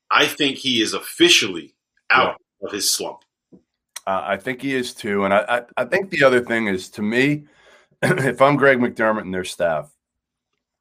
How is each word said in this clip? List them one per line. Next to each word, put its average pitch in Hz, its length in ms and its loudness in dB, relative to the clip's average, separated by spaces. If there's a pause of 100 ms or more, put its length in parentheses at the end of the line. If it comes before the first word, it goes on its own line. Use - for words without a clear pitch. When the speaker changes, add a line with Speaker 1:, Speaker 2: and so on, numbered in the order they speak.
(120)
Speaker 1:
I 135 160 2
think 139 300 -4
he 120 260 0
is 98 100 -2
officially 95 800 0 (380)
out 123 260 2 (240)
Speaker 2:
Yeah. 95 60 -10
Speaker 1:
of - 60 -10
his 98 180 -2
slump. - 320 -8 (840)
Speaker 2:
Uh, 95 180 -2
I 98 140 -4
think 127 240 -8
he 135 140 -4
is 123 180 -4
too. 101 320 -2
And 98 80 2
I, 104 60 6 (100)
I, 120 120 0 (160)
I 127 80 -2
think 180 260 -4
the 151 120 2
other 123 180 6
thing 113 260 -2
is, 95 220 -4
to - 120 -12
me, 135 440 0 (280)
<clears throat> - 300 -10
if 131 360 0
I'm 139 160 6
Greg 135 220 4
McDermott 110 440 0
and 92 120 -8
their 92 100 -4
staff, 80 480 -4 (880)